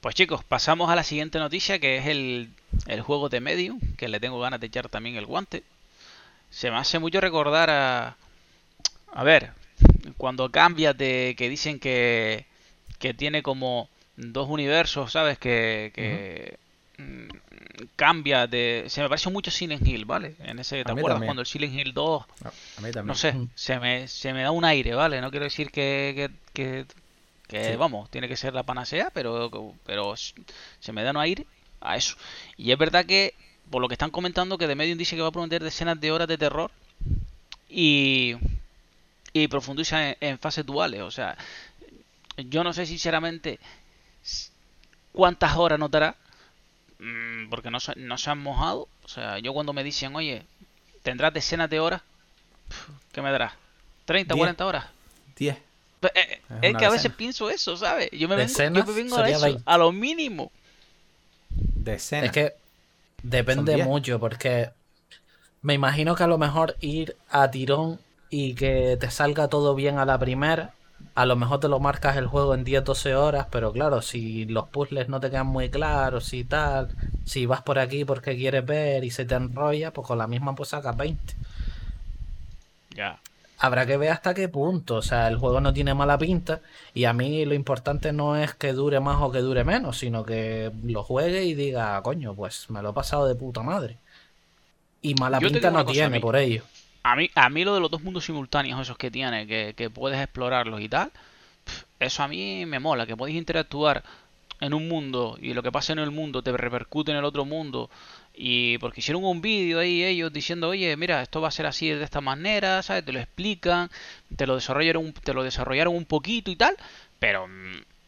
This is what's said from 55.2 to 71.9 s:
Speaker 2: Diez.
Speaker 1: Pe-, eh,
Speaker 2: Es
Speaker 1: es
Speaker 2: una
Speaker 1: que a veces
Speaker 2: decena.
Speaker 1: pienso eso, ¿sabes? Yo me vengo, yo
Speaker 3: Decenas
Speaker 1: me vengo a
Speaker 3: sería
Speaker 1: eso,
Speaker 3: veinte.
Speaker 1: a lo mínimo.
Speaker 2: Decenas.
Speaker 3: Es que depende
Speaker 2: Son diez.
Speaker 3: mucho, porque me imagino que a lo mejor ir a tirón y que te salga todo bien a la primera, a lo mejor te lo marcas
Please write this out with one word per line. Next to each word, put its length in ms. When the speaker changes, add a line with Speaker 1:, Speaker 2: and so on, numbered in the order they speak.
Speaker 2:
Diez. 220
Speaker 1:
Pe-, 160
eh, 340
Speaker 2:
Es 120
Speaker 1:
es 140
Speaker 2:
una 20
Speaker 1:
que 80
a 40
veces 220
Speaker 2:
decena. 40
Speaker 1:
pienso 340
eso, 280
¿sabes? 340
Yo 160
me 80
vengo, 320
yo 160
Speaker 3:
Decenas 20
Speaker 1:
me 80
vengo 240
a 100
Speaker 3:
sería 20
Speaker 1:
eso, 300
Speaker 3:
veinte. 60
Speaker 1:
a 120
lo 140
mínimo. 600
Speaker 2:
Decenas. 500
Speaker 3:
Es 60
que 220
depende 480
Speaker 2:
Son 0
diez. 180
Speaker 3:
mucho, 300
porque 520
me 120
imagino 400
que 80
a 40
lo 120
mejor 420
ir 360
a 220
tirón 500
y 260
que 440
te 120
salga 380
todo 260
bien 240
a 60
la 140
primera, 560
a 100
lo 120
mejor 240
te 80
lo 100
marcas 380